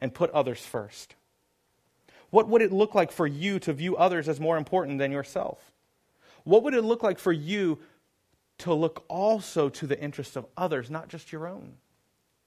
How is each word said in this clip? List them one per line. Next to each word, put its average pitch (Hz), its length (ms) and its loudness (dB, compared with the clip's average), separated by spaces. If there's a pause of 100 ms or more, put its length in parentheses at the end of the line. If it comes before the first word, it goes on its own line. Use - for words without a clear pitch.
and 127 140 -6
put 175 160 0
others 127 300 0
first? - 560 -12 (1120)
What 220 200 6
would 220 120 6
it 196 120 2
look 208 220 2
like 175 160 4
for 160 160 0
you 170 340 -2
to 165 120 -4
view 165 240 -2
others 170 320 2
as 147 100 -2
more 160 200 0
important 151 400 -2
than 139 120 0
yourself? - 600 -8 (720)
What 214 220 6
would 277 100 0
it 233 80 4
look 226 200 0
like 202 160 0
for 180 140 0
you 165 480 -2 (800)
to 170 160 0
look 160 340 -2
also 180 640 0
to - 160 -10
the 139 120 -2
interests 143 380 -10
of 123 180 -10
others, 147 360 -4
not 160 180 -10
just - 240 -18
your 160 140 -10
own? 175 320 -16 (680)